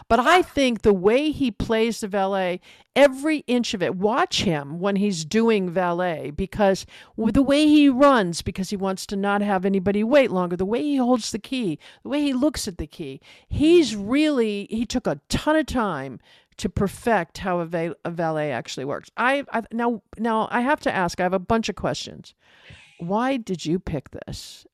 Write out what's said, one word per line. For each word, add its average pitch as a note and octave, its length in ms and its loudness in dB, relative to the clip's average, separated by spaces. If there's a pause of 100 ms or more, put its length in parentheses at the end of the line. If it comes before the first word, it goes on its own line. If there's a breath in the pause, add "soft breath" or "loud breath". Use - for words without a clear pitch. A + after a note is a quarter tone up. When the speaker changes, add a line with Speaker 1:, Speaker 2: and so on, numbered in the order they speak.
Speaker 1:
But A3+ 140 4
I E4+ 200 6
think B3+ 420 0
the G#3 100 6
way A#3 380 2
he C4 200 -2
plays A3 480 -2
the A3 80 -8
valet, F#3+ 540 -2 (340 soft breath)
every C#4 520 4
inch B3 260 0
of F#3 100 -6
it, D3+ 120 0
watch A#3 480 0
him D3+ 360 -2
when G3+ 160 0
he's F#3+ 300 -2
doing G#3+ 440 2
valet, E3+ 600 -2
because G3 540 0 (320 loud breath)
w-, A3 160 0
the C#4 100 4
way C#4+ 240 4
he D4 220 8
runs, B3 520 4
because F#3+ 280 -6
he G3+ 80 -4
wants F#3+ 300 -4
to G#3 80 -8
not G3+ 260 0
have G3 240 0
anybody G3 380 0
wait B3+ 280 4
longer, F3+ 240 -2
the F#3 100 -2
way A#3+ 160 -2
he D4 160 -2
holds B3 340 0
the A3 80 -6
key, G#3+ 400 -4 (240 loud breath)
the A3 60 -12
way C#4+ 120 -2
he C#4+ 120 0
looks B3+ 340 0
at F3 100 -10
the D#3 100 -10
key, C#3 320 -12 (300 soft breath)
he's D4+ 440 4
Speaker 2:
Mm-hmm. G3+ 140 -6
Speaker 1:
really, A#3 640 0
he A3+ 160 -4
took - 200 -4
a C#3+ 220 -2
ton - 280 0
of D#4 100 2
time D3 540 -4 (380 soft breath)
to G3 120 -4
perfect G3 680 -2
how F3+ 200 -2
a E3 60 -4
va-, E3 300 -4 (100)
a F3 60 -4
valet D#3+ 400 -2
actually C3 340 -6
works. B2+ 320 -8
I, C4+ 340 0
I, A3+ 200 -4
now, A#3 320 -2 (160)
now A3 320 0
I A#3 100 0
have D4 200 0
to - 120 -2
ask, F3 260 -2
I F3+ 40 0
have F3+ 100 0
a F#3+ 60 -2
bunch A3+ 280 0
of G3 80 -6
questions. - 600 -8 (640 soft breath)
Why A3+ 380 -2
did F#3+ 280 -8
you E3+ 140 0
pick - 320 -8
this? - 640 -16